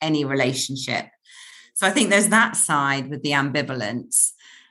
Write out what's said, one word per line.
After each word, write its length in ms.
any 220
relationship. 840
So 120
I 60
think 180
there's 200
that 260
side 540
with 120
the 100
ambivalence. 1000